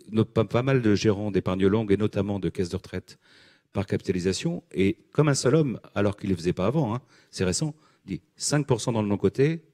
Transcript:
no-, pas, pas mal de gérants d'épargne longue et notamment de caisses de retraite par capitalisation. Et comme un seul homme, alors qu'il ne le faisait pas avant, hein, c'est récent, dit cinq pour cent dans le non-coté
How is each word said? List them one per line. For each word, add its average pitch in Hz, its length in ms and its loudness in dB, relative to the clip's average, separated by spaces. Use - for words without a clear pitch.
no-, 107 140 2
pas, 110 200 0
pas 117 180 -2
mal 135 200 2
de 107 120 4
gérants 104 380 0
d'épargne 92 340 0
longue 104 240 2
et 98 60 4
notamment 101 420 -2
de 87 100 -4
caisses 87 200 -4
de 92 80 -8
retraite - 420 -12
par 98 140 -2
capitalisation. 92 760 -2
Et 95 260 0
comme 151 160 2
un 139 60 4
seul 131 220 0
homme, 143 240 2
alors 101 220 0
qu'il - 120 -8
ne 95 60 2
le 85 40 -6
faisait 82 140 -2
pas 90 140 -2
avant, 120 280 0
hein, 127 60 -6
c'est 95 120 -4
récent, 143 300 -2
dit - 160 -8
cinq 143 300 -2
pour 120 140 2
cent 127 120 -4
dans 110 100 0
le 104 60 0
non-coté 135 640 0